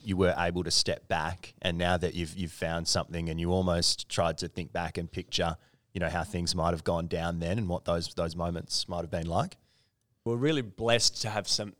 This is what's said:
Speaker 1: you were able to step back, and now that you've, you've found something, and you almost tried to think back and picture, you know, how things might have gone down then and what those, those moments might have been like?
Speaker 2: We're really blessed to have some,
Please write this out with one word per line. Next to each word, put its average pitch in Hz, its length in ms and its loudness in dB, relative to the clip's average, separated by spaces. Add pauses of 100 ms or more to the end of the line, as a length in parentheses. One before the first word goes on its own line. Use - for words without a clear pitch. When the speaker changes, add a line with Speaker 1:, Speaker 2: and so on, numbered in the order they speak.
Speaker 1:
you 95 140 0
were 90 200 6
able 87 260 0
to 78 80 -2
step - 360 2
back, 82 560 -2
and 85 140 0
now 87 200 4
that 85 160 0
you've, 85 240 -4
you've 90 140 -4
found 82 360 -4
something, 82 420 0
and 80 100 -2
you 85 120 2
almost 90 580 2
tried 82 300 0
to 90 80 -6
think 82 260 -8
back 85 260 -4
and 85 120 -6
picture, 85 460 -2 (360)
you 95 60 -4
know, 85 100 0
how 85 140 0
things 87 300 -2
might 85 180 2
have 80 120 -2
gone 85 240 0
down 85 320 -2
then 85 180 0
and 107 100 -2
what 87 180 -2
those, 85 280 0
those 82 220 -2
moments 85 520 -4
might 87 140 -4
have 82 80 -8
been 82 160 -2
like? 98 320 0 (680)
Speaker 2:
We're 117 100 0
really 143 260 2
blessed 113 600 2
to 110 80 -4
have 104 180 -2
some, 104 320 0